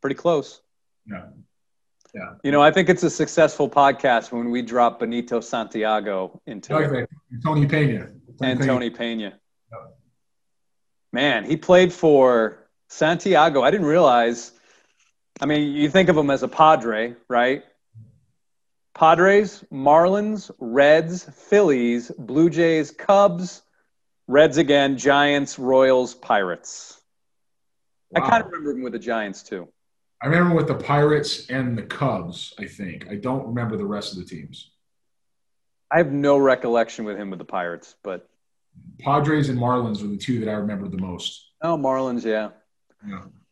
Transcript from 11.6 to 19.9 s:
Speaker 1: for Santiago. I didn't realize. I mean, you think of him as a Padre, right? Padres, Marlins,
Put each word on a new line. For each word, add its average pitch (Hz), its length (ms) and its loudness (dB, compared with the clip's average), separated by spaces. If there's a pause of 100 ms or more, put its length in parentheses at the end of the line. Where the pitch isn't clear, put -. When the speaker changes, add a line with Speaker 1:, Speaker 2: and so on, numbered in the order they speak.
Speaker 1:
for 127 760 2 (180)
Santiago. 160 720 2
I 127 100 4
didn't 196 160 -2
realize. 120 640 2 (880)
I 139 40 -6
mean, 147 300 -2
you 147 140 0
think 180 200 2
of 160 80 4
him 147 120 0
as 131 140 -2
a 123 40 -4
Padre, 120 680 2 (120)
right? 123 360 0 (1300)
Padres, 185 760 4
Marlins, 185 800 2 (100)